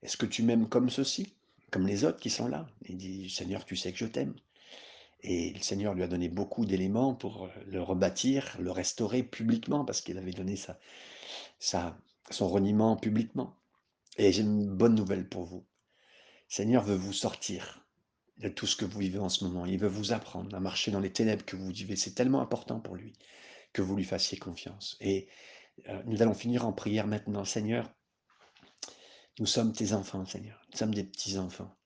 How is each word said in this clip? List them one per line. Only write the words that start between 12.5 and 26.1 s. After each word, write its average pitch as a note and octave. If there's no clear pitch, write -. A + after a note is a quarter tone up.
publiquement. A2
Et G2+
j'ai G2
une G#2
bonne G#2+
nouvelle F#2+
pour F2+
vous. F#2
Le -
Seigneur A2
veut G2+
vous F#2+
sortir -
de G2+
tout -
ce -
que -
vous G2
vivez F#2+
en G2
ce F#2+
moment. F2+
Il F#2
veut G#2
vous G2+
apprendre G2
à -
marcher F#2+
dans G2+
les F#2+
ténèbres A2
que -
vous F#2+
vivez. F#2+
C'est F#2+
tellement C3
important A#2+
pour F#2+
lui A2
que -
vous F#2+
lui G2
fassiez -
confiance. -
Et, G2
euh, -
nous A2